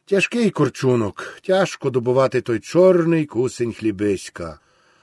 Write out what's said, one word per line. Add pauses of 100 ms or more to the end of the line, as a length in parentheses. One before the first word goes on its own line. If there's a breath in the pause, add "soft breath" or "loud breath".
Тяжкий
корчунок,
тяжко
добувати
той
чорний
кусень
хлібиська. (440)